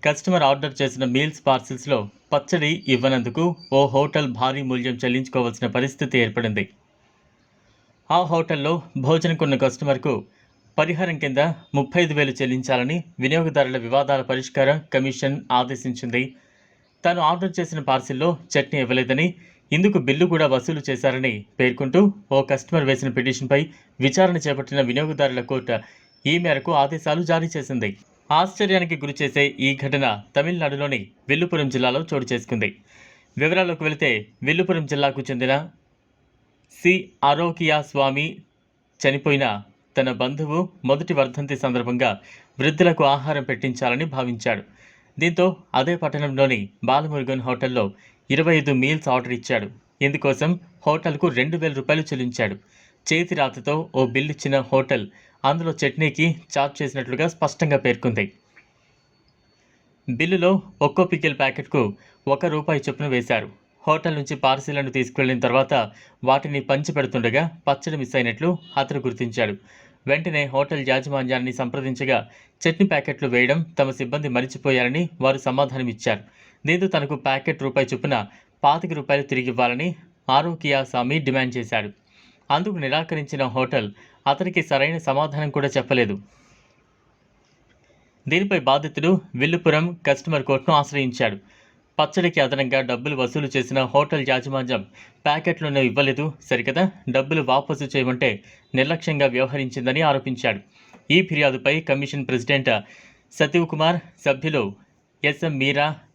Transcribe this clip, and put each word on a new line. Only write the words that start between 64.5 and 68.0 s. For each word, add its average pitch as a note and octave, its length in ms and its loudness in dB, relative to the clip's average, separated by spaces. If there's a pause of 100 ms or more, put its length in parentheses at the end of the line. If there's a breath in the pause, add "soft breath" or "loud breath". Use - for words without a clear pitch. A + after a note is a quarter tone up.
తీసుకువెళ్లిన B2+ 480 0
తర్వాత C3 340 2 (500 loud breath)
వాటిని C#3 380 2
పంచిపెడుతుండగా C3+ 840 0 (240)
పచ్చడి D3 300 -2
మిస్ C3+ 180 -6